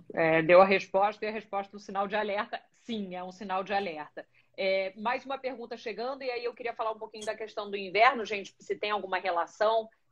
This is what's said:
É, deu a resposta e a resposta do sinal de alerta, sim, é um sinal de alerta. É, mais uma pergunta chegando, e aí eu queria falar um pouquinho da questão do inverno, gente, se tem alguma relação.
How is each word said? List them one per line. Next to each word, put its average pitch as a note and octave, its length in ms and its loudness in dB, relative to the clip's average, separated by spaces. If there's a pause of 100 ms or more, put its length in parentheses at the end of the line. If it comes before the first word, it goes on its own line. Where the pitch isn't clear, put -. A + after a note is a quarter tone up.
(140)
É, D#3+ 280 4
deu F3 200 10
a F#3+ 40 10
resposta G3 600 2
e - 20 -4
a G#3 40 -4
resposta G3 400 -6
do G#3 80 -18
sinal G3+ 280 -6
de G3+ 80 -4
alerta, G#3 460 -4 (220)
sim, G3+ 320 -8
é F3+ 80 -8
um F#3 80 -10
sinal F#3+ 320 -4
de G3+ 100 -4
alerta. D#3+ 520 -6 (320)
É, F#3+ 400 0
mais B3 280 -4
uma C4 120 -6
pergunta A#3+ 380 -8
chegando, A#3+ 480 -8
e B3+ 80 -4
aí A#3+ 140 -6
eu A#3 80 -6
queria A#3 200 -6
falar A3 180 -2
um A3 80 -8
pouquinho G#3+ 260 -14
da G#3+ 100 -4
questão G#3 340 -8
do G3+ 60 -4
inverno, G3+ 500 4
gente, G3 340 -8
se - 160 -6
tem G#3 160 -4
alguma F#3 260 -2
relação. G#3 720 0 (220)